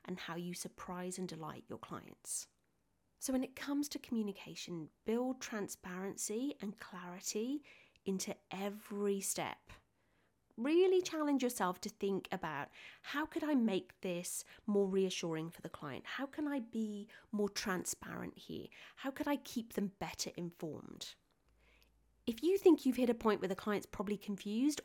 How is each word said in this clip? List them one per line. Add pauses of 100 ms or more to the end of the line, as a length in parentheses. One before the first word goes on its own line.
and
how
you
surprise
and
delight
your
clients. (720)
So
when
it
comes
to
communication, (160)
build
transparency
and
clarity (440)
into (160)
every
step. (880)
Really
challenge
yourself
to
think
about, (320)
"How
could
I
make
this (240)
more
reassuring
for
the
client?
How
can
I
be (240)
more
transparent
here? (300)
How
could
I
keep
them
better
informed?" (1120)
If
you
think
you've
hit
a
point
where
the
client's
probably
confused